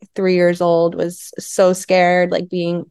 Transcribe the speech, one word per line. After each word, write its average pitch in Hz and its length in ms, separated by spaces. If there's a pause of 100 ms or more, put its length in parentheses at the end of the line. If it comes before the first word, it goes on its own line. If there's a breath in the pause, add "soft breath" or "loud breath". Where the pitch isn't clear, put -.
(140)
three 185 200
years 175 260
old, 170 340
was 170 460
so 185 320
scared, 180 580
like, 180 180
being 170 420